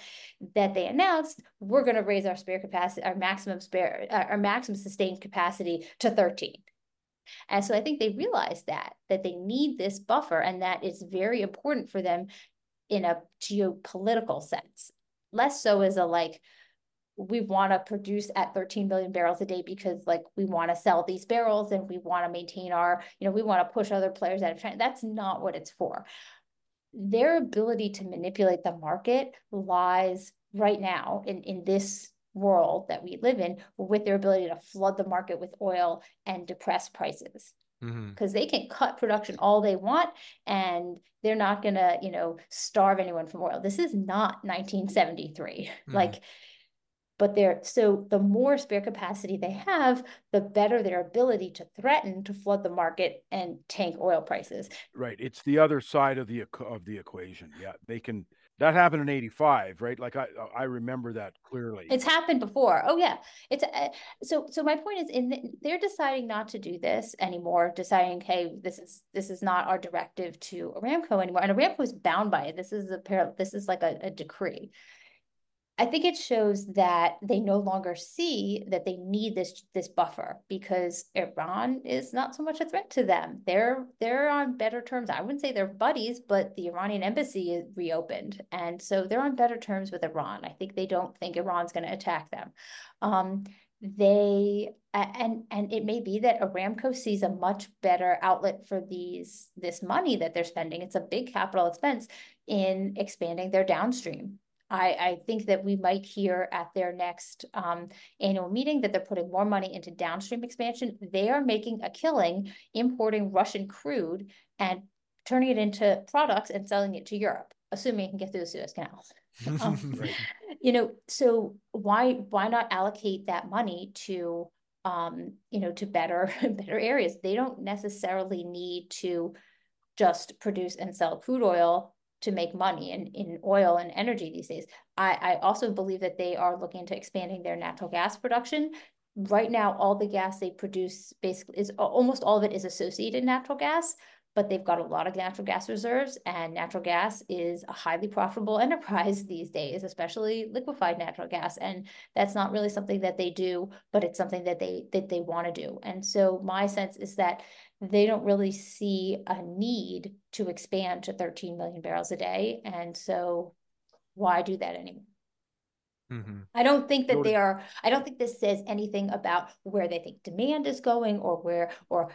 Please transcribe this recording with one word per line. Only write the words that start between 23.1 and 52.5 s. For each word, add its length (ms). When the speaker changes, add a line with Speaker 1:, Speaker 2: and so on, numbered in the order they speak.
Speaker 1:
you 80
know, 60
we 100
wanna 240
push 240
other 200
players 320
out 100
of 60
China." 200
That's 260
not 380
what 140
it's 160
for. 340
Their 380
ability 540
to 140
manipulate 580
the 140
market 560
lies 840
right 260
now 460
in, 160
in 220
this 460
world 560
that 140
we 180
live 180
in 200
with 280
their 100
ability 340
to 80
flood 400
the 100
market 320
with 220
oil 420
and 220
depress 420
prices. 640
Speaker 2:
Mm-hmm. 300
Speaker 1:
'Cause 180
they 140
can 240
cut 260
production 420
all 220
they 160
want 320
and 500
they're 120
not 280
gonna, 380
you 100
know, 280
starve 480
anyone 280
from 160
oil. 200
This 160
is 160
not 500
nineteen 440
seventy-three. 800
Speaker 2:
Mm-hmm. 120
Speaker 1:
Like, 280
but 160
they're, 280
so 480
the 80
more 400
spare 240
capacity 560
they 140
have, 520
the 100
better 400
their 180
ability 520
to 140
threaten 440
to 100
flood 280